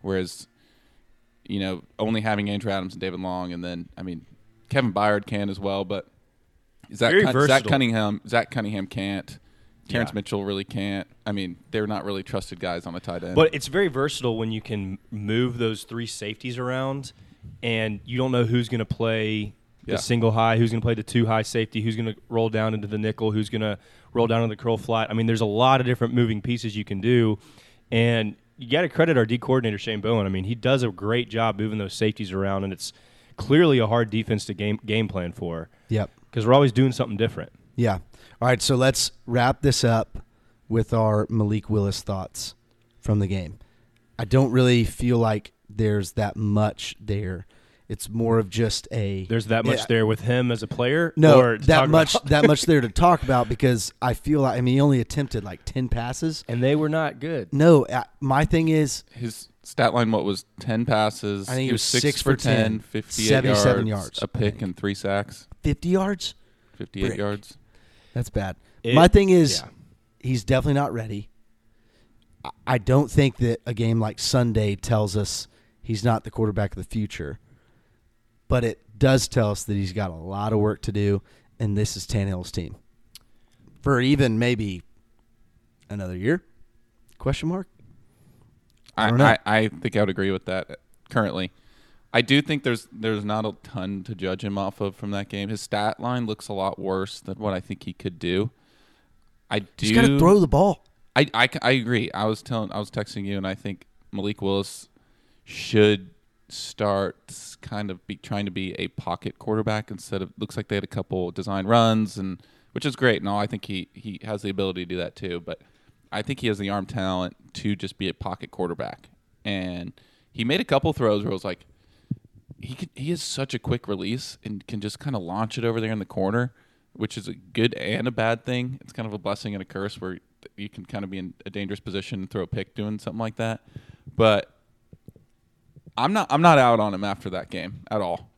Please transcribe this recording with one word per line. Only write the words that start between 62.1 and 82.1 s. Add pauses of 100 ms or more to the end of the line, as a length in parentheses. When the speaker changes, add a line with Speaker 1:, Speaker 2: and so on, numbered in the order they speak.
Speaker 1:
for
Speaker 3:
for
ten,
Speaker 1:
ten,
fifty-eight
Speaker 3:
seventy-seven
Speaker 1:
yards,
Speaker 3:
yards,
Speaker 1:
a
Speaker 3:
I
Speaker 1:
pick,
Speaker 3:
think.
Speaker 1:
and
three
sacks. (160)
Speaker 3:
Fifty
yards? (400)
Speaker 1:
Fifty-eight
Speaker 3:
Brick.
Speaker 1:
yards. (560)
Speaker 3:
That's
bad. (300)
Speaker 2:
It
Speaker 3:
My
thing
is,
Speaker 2:
yeah. (520)
Speaker 3:
he's
definitely
not
ready. (1160)
I, (180)
I
don't
think
that
a
game
like
Sunday
tells
us (340)
he's
not
the
quarterback
of
the
future. (1080)
But
it (180)
does
tell
us
that
he's
got
a
lot
of
work
to
do, (380)
and
this
is
Tannehill's